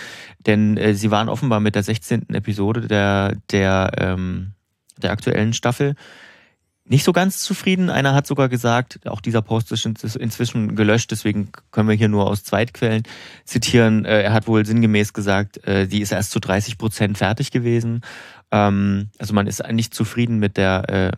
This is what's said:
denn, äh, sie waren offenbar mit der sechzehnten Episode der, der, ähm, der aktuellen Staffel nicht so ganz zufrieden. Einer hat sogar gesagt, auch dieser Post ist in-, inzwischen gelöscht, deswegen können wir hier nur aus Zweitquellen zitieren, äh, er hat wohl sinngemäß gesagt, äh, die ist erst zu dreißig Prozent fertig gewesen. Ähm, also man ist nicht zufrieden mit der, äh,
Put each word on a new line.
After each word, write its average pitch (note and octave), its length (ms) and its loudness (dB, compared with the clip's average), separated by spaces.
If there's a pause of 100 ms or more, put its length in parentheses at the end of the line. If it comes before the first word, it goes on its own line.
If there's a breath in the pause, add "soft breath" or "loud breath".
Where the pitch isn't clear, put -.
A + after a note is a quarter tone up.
(400 loud breath)
denn, G#2+ 360 2
äh, G#2 180 2
sie G2+ 180 0
waren G#2+ 160 0
offenbar A2 320 0
mit G#2 160 0
der G#2 80 0
sechzehnten A2 500 -4
Episode G#2 540 -2
der, G2+ 480 2 (160)
der, F#2+ 460 2
ähm, F#2 560 -4 (440)
der F#2 140 -2
aktuellen G#2+ 400 -2
Staffel C#3 420 -2 (920 loud breath)
nicht C3+ 160 4
so F3+ 80 4
ganz F#3 300 0
zufrieden. F#3 480 0
Einer C#3 240 2
hat C#3+ 140 2
sogar C#3 200 2
gesagt, A#2+ 580 -2
auch - 140 -8
dieser A2+ 220 0
Post A2+ 300 -2
ist A2+ 140 -6
in-, A2 100 -4 (240)
inzwischen A2+ 560 -2
gelöscht, G#2+ 340 2
deswegen G#2 400 -2 (200)
können G#2+ 180 2
wir G#2+ 80 4
hier G#2+ 120 2
nur G2+ 180 2
aus G2+ 180 -2
Zweitquellen A2 600 -2 (400 loud breath)
zitieren, A2 600 2
äh, G#2+ 180 4
er G#2 100 0
hat A2+ 160 2
wohl A2 180 4
sinngemäß G#2+ 460 2
gesagt, G2+ 540 -4
äh, G2 200 2
die G2+ 140 -2
ist G#2 120 -4
erst G#2 200 -4
zu A2+ 80 -2
dreißig G#2 360 -2
Prozent G#2 420 -4
fertig G#2+ 340 -2
gewesen. A#2 500 -2 (500 loud breath)
Ähm, G2+ 680 2
also G#2 160 -6
man G2+ 140 2
ist G#2 120 -8 (120)
nicht A2+ 220 -2
zufrieden A#2 440 -2
mit G#2 180 -2
der, F#2+ 320 0
äh, F#2+ 300 0